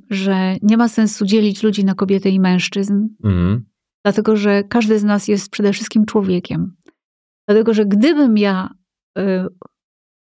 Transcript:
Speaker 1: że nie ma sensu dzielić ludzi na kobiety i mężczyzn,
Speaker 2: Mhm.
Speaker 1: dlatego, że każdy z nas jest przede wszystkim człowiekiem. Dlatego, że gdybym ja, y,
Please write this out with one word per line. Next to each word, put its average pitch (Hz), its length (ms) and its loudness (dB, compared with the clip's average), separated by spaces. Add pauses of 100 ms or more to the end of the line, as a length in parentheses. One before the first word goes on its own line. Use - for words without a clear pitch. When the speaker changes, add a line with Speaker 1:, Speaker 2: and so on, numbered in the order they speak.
(100)
Speaker 1:
że 190 520 -2
nie 214 140 4
ma 233 120 2
sensu 214 380 -2
dzielić 208 360 0
ludzi 208 220 0
na 190 100 0
kobiety 196 360 -2
i 190 100 2
mężczyzn, 196 680 0 (180)
Speaker 2:
Mhm. 98 400 0 (400)
Speaker 1:
dlatego, 214 320 2
że 202 280 0
każdy 220 340 0
z 202 60 -4
nas 208 240 0
jest 202 220 -2
przede 202 220 0
wszystkim 214 320 0
człowiekiem. 185 720 -4 (720)
Dlatego, 220 260 2
że 208 120 0
gdybym 233 520 2
ja, 196 300 -2 (500)
y, 185 40 -4 (1120)